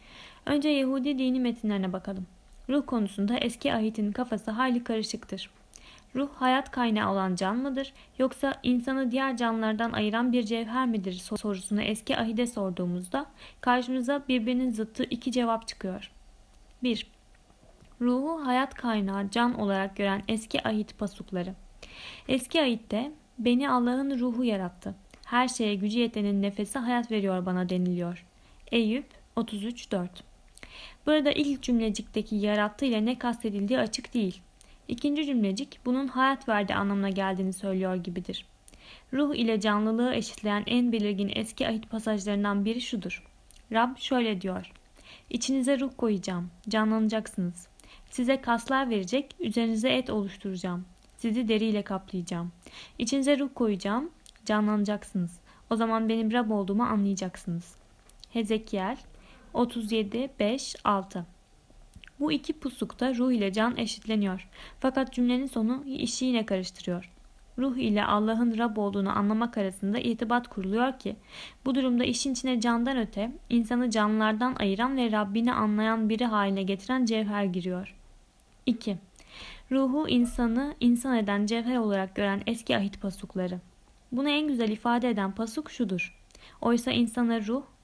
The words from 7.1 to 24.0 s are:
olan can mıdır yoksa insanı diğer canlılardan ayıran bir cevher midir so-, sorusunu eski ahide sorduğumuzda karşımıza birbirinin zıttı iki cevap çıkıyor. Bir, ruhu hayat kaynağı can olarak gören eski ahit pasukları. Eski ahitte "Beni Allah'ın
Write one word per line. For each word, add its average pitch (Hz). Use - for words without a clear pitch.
olan 190
can 190
mıdır 269
yoksa 262
insanı 247
diğer 262
canlılardan 226
ayıran 226
bir 247
cevher 233
midir 196
so-, 185
sorusunu 208
eski 214
ahide 233
sorduğumuzda 180
karşımıza 254
birbirinin 247
zıttı 220
iki 240
cevap 233
çıkıyor. 190
Bir, 240
ruhu 277
hayat 262
kaynağı 202
can 240
olarak 196
gören 202
eski 226
ahit 214
pasukları. 190
Eski 269
ahitte 247
"Beni 247
Allah'ın 254